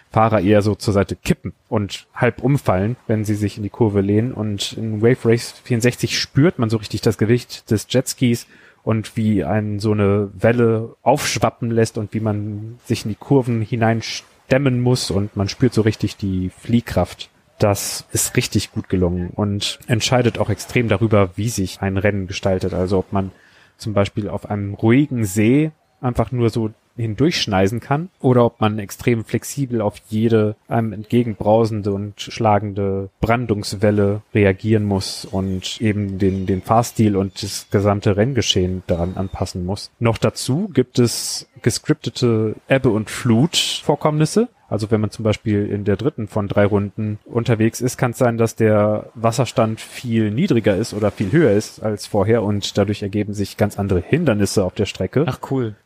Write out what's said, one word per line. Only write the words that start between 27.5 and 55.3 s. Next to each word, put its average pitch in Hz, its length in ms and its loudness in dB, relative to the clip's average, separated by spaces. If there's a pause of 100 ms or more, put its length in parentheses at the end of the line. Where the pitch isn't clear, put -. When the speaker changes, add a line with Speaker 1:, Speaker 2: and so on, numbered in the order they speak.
Speaker 1:
kann 151 300 -4 (100)
oder 123 260 4
ob - 160 -4
man 107 180 0
extrem 110 440 -2
flexibel 120 580 -4
auf 104 160 -2 (120)
jede 110 460 2 (120)
einem 117 240 -2
entgegenbrausende 107 1000 0
und 101 260 -8
schlagende 101 920 -2 (120)
Brandungswelle 104 1000 0 (100)
reagieren 107 520 2
muss 98 400 -4
und 95 560 -6
eben 101 360 -2
den, 95 300 0
den 95 160 0
Fahrstil 113 520 2
und 95 280 -2
das - 260 -10
gesamte 101 480 2
Renngeschehen 101 680 0
daran 90 300 -2
anpassen 95 500 -6
muss. 98 320 -8
Noch 117 180 2
dazu 135 560 -2
gibt 127 240 0
es - 500 0 (140)
gescriptete 117 920 -2 (120)
Ebbe- 135 220 2
und 107 220 0
Flut-Vorkommnisse. 151 1400 2 (180)
Also 107 220 -4
wenn 107 120 2
man 104 100 -2
zum - 120 -8
Beispiel 104 440 0
in 101 160 -4
der 98 140 2
dritten 113 320 -4
von 104 180 -4
drei 104 180 2
Runden 101 600 -2
unterwegs 113 560 0
ist, 123 160 -2
kann's 123 200 -2
sein, 117 200 2
dass 113 180 0
der 107 600 2
Wasserstand 113 680 0
viel 110 500 -2
niedriger 113 460 2
ist 110 160 -4
oder 101 180 0
viel 98 220 -2
höher 156 180 6
ist - 320 0
als 107 240 -6
vorher 110 340 2
und 101 360 -2
dadurch 101 240 0
ergeben 104 320 -4
sich 101 240 -6
ganz 104 200 0
andere 98 220 0
Hindernisse 107 640 0
auf 90 100 -2
der 104 120 -2
Strecke. 110 420 -2
Speaker 2:
Ach, 127 120 -6 (120)